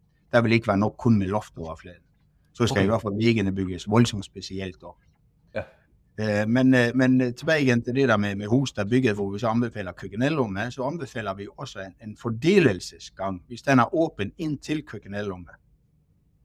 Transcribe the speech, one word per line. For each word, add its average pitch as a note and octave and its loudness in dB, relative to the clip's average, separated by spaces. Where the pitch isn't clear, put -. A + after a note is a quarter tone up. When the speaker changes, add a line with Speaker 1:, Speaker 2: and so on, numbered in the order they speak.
Speaker 1:
Der A#2+ 6
vil A2+ 2
ikke A2+ 2
være G2 2
nok G#2 0
kun A2+ 4
med F#2+ -2
loftoverfladen. F2 -8
Så A#2 0
skal C3+ 0
Speaker 2:
Okay. G2 4
Speaker 1:
i G2 2
hvert A2 0
fald G#2 -4
væggene G#2 2
bygges F#2 -6
voldsomt G#2+ 2
specielt F#2+ -12
op. F2 -20
Speaker 2:
Ja. - -6
Speaker 1:
Øh, G#2+ 0
men, B2+ 4
øh, A#2+ 4
men, C3 4
øh, B2 0
tilbage D3+ 0
igen A#2+ 4
til A#2+ -4
det C3+ 2
der A2 6
med, G2+ 0
med G#2 -6
hus, B2+ 2
der G#2+ -4
er G2 -6
bygget, A#2+ 2
hvor G2+ -4
vi G2+ -8
så A#2 -2
anbefaler A2 -2
køkkenelrummet, A#2+ -4
så C3+ -8
anbefaler B2+ -8
vi G2 -12
også B2+ -14
en, F#2+ -14
en G#2+ -16
fordelsesgang, A2+ 0
hvis A#2 -16
den C3+ 4
er A#2 2
åben D3+ -2
ind D3+ -6
til D3+ -6
køkkenelrummet. G2+ -10